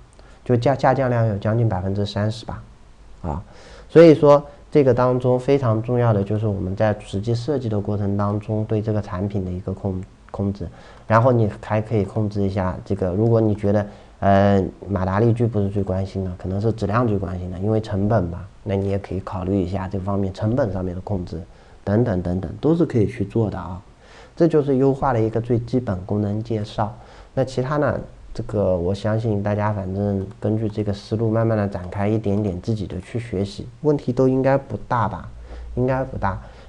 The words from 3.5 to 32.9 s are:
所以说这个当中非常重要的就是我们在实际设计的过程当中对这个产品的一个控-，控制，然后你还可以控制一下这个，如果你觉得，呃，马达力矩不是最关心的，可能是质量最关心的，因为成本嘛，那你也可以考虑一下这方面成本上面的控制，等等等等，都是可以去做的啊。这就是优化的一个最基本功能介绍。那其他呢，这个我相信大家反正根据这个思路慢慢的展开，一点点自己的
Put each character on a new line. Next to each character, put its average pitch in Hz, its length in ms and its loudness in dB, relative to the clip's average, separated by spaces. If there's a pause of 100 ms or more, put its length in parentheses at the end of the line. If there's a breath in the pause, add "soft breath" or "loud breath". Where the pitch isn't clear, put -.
所 160 140 10
以 165 100 12
说 143 320 6 (240 loud breath)
这 151 140 4
个 127 100 6
当 127 260 2
中 123 200 2
非 139 180 4
常 113 240 0
重 123 160 -2
要 117 160 4
的 98 100 2
就 107 140 -2
是 107 80 -2
我 98 160 -2
们 92 140 -4
在 107 280 2
实 - 160 -6
际 113 140 -2
设 120 240 -2
计 120 100 -4
的 107 140 -2
过 104 160 -2
程 101 180 -2
当 104 240 0
中 107 260 -4
对 107 140 0
这 107 140 -2
个 107 80 -2
产 95 260 -4
品 101 160 -4
的 90 60 -6
一 90 100 -6
个 95 140 -6
控-， 95 260 -4 (300)
控 98 240 -2
制， 90 160 -10 (380 loud breath)
然 110 120 4
后 127 120 6
你 113 180 4 (140)
还 107 180 -2
可 110 160 -4
以 101 60 2
控 107 260 -2
制 101 140 -2
一 98 60 0
下 92 360 -2
这 - 80 -4
个， 95 200 0
如 107 140 2
果 117 140 4
你 107 140 2
觉 104 180 0
得， 104 140 0 (320 loud breath)
呃， 98 440 6 (240)
马 92 160 -2
达 92 160 0
力 117 140 4
矩 117 140 2
不 110 120 -2
是 101 80 2
最 101 140 -2
关 95 240 -2
心 95 180 -6
的， 92 140 -4
可 - 100 -10
能 95 140 -4
是 113 100 2
质 107 140 -4
量 113 220 0
最 104 100 0
关 90 220 -6
心 90 100 -8
的， 90 80 -8
因 98 140 -2
为 110 100 2
成 101 260 -2
本 107 180 2
嘛， 85 200 -8 (160)
那 101 140 -2
你 98 140 -2
也 98 100 -2
可 95 160 -8
以 92 60 -4
考 92 220 -8
虑 95 160 0
一 87 80 0
下 95 200 -4
这 95 100 -6
方 98 220 -2
面 95 120 -2
成 110 240 -2
本 131 160 0
上 92 120 -4
面 90 100 -4
的 90 80 -10
控 92 240 -6
制， 82 160 -10 (420 soft breath)
等 104 200 2
等 92 180 0
等 87 200 -2
等， 78 180 -6
都 156 160 2
是 170 100 2
可 - 120 -2
以 104 100 4
去 - 160 -6
做 104 280 0
的 87 60 -8
啊。 90 240 -10 (540 loud breath)
这 170 120 4
就 156 140 4
是 139 160 2
优 135 160 4
化 135 200 0
的 113 80 2
一 110 80 2
个 113 100 -2
最 117 200 0
基 127 200 -2
本 110 260 -2
功 104 160 0
能 104 220 -2
介 110 200 -4
绍。 107 300 -4 (400 loud breath)
那 135 100 0
其 127 180 -2
他 139 160 -2
呢， 139 220 0 (340)
这 - 100 -6
个 95 320 0
我 90 200 0
相 110 240 -2
信 107 240 -2
大 104 100 -2
家 104 180 0
反 95 220 -6
正 98 320 -2 (140)
根 107 180 0
据 113 100 -2
这 104 160 -4
个 101 80 -2
思 101 240 -6
路 113 140 0
慢 113 160 2
慢 113 120 0
的 101 100 0
展 90 220 -8
开， 101 180 -2
一 113 100 2
点 104 240 0
点 92 200 -2
自 113 120 -4
己 101 140 -4
的 92 140 -8